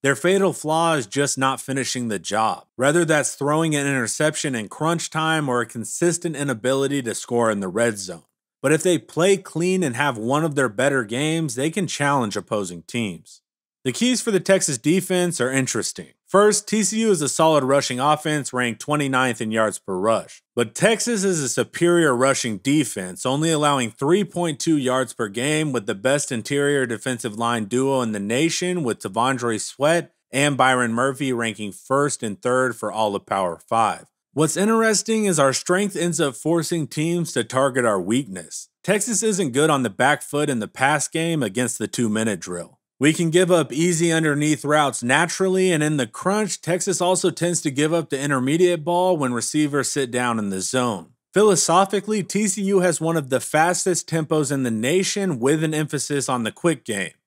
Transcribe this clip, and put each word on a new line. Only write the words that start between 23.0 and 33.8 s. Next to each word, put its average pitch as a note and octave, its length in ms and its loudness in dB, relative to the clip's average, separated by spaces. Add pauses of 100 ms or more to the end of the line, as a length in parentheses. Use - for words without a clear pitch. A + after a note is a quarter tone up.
only D3 280 0
allowing C#3+ 400 2
three F3+ 320 2
point E3 340 -4
two D#3+ 180 0
yards B2+ 360 0
per A2 160 -4
game, D3 420 -2
with A#2 160 -4
the A2 80 -4
best C3 380 0
interior C#3+ 520 0
defensive A#2 540 -6
line A#2 280 -2
duo C3 340 0
in A2+ 100 -2
the G#2+ 80 -4
nation, D#3+ 640 -2
with A2+ 160 -2
T'Vondre A#2 600 -2
Sweat D#3 520 0 (200)
and C#3+ 240 2
Byron B2+ 360 4
Murphy C3 400 -2
ranking G#2+ 380 -4
first C3+ 540 -2
and G2+ 180 -6
third B2+ 320 2
for G#2+ 160 -6
all G#2 240 0
of F#2+ 100 -4
Power F#2 400 -2
Five. A2 420 0 (260)